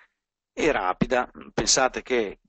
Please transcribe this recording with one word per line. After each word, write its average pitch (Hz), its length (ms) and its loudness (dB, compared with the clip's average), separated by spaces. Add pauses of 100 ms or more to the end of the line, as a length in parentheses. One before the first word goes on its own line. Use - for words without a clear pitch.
(520)
e 165 180 0
rapida. 117 600 0 (220)
Pensate 120 500 0
che 110 460 -2